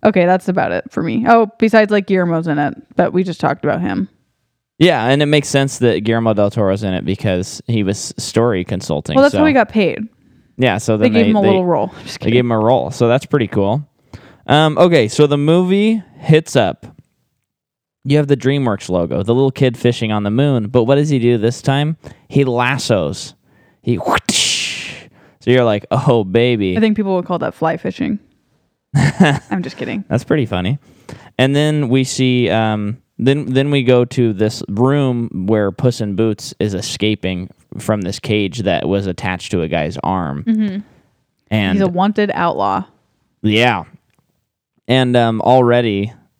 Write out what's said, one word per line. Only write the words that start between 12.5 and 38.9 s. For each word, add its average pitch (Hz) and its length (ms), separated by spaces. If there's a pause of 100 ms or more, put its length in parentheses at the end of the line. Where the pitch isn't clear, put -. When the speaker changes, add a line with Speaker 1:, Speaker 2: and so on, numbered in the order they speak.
Speaker 2:
a 110 60
role, 110 320
so 120 180
that's 127 180
pretty 127 200
cool. 107 400 (600)
Um, 156 320
okay, 165 300
so 147 180
the 143 120
movie 185 640 (160)
hits - 380
up. 101 300 (1200)
You 143 140
have 143 100
the 139 100
DreamWorks 127 500
logo, 87 340
the 110 120
little 135 160
kid 127 260
fishing 117 360
on 104 100
the 101 80
moon, 123 380
but 123 160
what 131 100
does 147 160
he 139 80
do 120 200
this 113 220
time? 143 360 (320)
He 139 160
lassos. 120 920 (480)
He 117 140
whoosh. - 960 (460)
So 117 100
you're 127 140
like, 104 260
"Oh, 120 340
baby." 101 520
Speaker 1:
I - 40
think 214 160
people 196 200
would 175 100
call 175 140
that - 140
fly 160 220
fishing. - 420 (400)
Speaker 2:
<laughs> - 360
Speaker 1:
I'm 147 680
just 135 140
kidding. 131 320
Speaker 2:
That's 131 160
pretty 143 220
funny. 95 320 (600)
And 135 160
then 147 340
we 131 160
see, 127 440
um, 107 540 (160)
then, 135 340
then 139 180
we 143 120
go 123 240
to 120 260
this 107 360
room 123 800
where 104 240
Puss 120 300
in 101 160
Boots 110 420
is 101 160
escaping 92 760 (280)
from 107 240
this 90 160
cage 104 420
that 90 280
was 98 180